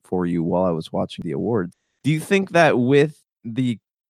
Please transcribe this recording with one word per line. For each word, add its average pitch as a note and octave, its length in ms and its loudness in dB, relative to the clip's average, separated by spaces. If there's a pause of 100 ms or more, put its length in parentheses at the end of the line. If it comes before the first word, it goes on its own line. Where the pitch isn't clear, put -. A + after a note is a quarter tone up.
for F2+ 240 -2
you F2 160 -2
while F2+ 220 0
I F2+ 60 0
was D#2+ 220 -6
watching F#2 320 -6
the E2+ 60 -6
awards. F#2 440 -4 (280)
Do C#3+ 80 0
you D#3 80 0
think G3 320 -2
that D3+ 260 4
with C#3+ 440 2 (220)
the A#2 360 -4 (300)